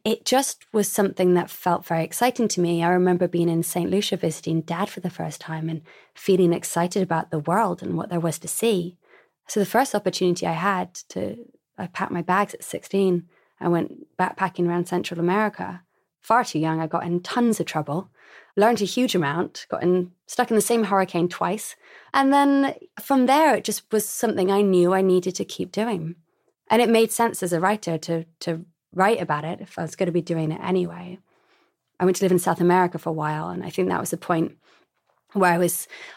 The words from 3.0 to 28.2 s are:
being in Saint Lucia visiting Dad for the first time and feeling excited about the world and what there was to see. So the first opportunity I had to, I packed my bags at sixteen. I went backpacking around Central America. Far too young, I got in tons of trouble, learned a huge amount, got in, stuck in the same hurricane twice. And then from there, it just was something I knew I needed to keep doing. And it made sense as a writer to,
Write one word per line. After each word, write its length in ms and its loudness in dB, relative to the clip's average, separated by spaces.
being 220 0
in 140 0
Saint 280 -2
Lucia 260 0
visiting 460 -2
Dad 280 -4
for 100 -14
the 80 -4
first 320 -8
time 300 -8
and 120 -8
feeling 380 4
excited 500 -2
about 280 -2
the 80 -2
world 440 0
and 140 -4
what 140 -6
there 100 -2
was 200 -4
to 80 -14
see. 500 -2
So 140 -2
the 60 2
first 280 0
opportunity 520 0
I 60 0
had 420 -2
to, 280 -6
I 80 -8
packed 260 -6
my 100 -4
bags 320 0
at 100 -14
sixteen. 640 0
I 80 0
went 380 -2
backpacking 500 -2
around 200 -2
Central 320 -4
America. 640 -2
Far 240 2
too 140 -4
young, 220 0
I 60 -2
got 180 -4
in 160 -2
tons 380 0
of 80 -2
trouble, 440 -6
learned 260 4
a 20 0
huge 300 0
amount, 560 -2
got 120 -4
in, 300 2
stuck 240 -2
in 60 2
the 40 4
same 240 0
hurricane 440 0
twice. 480 -6
And 180 4
then 420 4
from 260 2
there, 280 6
it 100 -2
just 260 -6
was 180 0
something 420 0
I 120 4
knew 300 6
I 80 4
needed 360 2
to 80 -4
keep 280 -8
doing. 440 -4
And 120 6
it 60 2
made 220 4
sense 320 -2
as 100 -2
a 80 0
writer 380 0
to, 260 -4